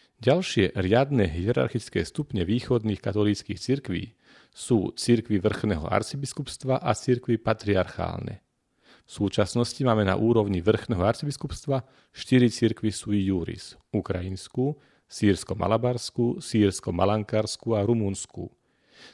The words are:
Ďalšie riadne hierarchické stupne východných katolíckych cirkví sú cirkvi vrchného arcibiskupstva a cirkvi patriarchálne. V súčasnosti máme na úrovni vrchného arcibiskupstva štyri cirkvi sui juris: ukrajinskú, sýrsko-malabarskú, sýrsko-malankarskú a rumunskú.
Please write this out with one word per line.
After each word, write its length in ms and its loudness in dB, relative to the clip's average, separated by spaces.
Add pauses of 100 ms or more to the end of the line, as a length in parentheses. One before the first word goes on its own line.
(200)
Ďalšie 560 2
riadne 480 4
hierarchické 800 -2
stupne 400 -4
východných 560 0
katolíckych 560 -2
cirkví 560 -4 (400)
sú 400 0
cirkvi 480 2
vrchného 480 -2
arcibiskupstva 960 -4
a 80 0
cirkvi 480 0
patriarchálne. 1040 -2 (640)
V 20 -20 (140)
súčasnosti 560 0
máme 240 4
na 80 2
úrovni 480 2
vrchného 400 0
arcibiskupstva 880 -2 (240)
štyri 400 4
cirkvi 400 0
sui 400 0
juris: 560 -6
ukrajinskú, 880 -4 (320)
sýrsko-malabarskú, 1300 0
sýrsko-malankarskú 1400 0
a 80 0
rumunskú. 720 -2 (600)